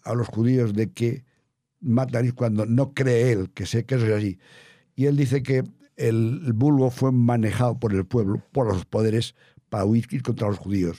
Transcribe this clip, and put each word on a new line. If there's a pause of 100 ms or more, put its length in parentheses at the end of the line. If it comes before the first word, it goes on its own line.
a
los
judíos
de
que (560)
matan
cuando
no
cree
él,
que
sé
que
eso
es
así. (580)
Y
él
dice
que (380)
el,
el
vulgo
fue
manejado
por
el
pueblo,
por
los
poderes, (320)
para
huir,
ir
contra
los
judíos.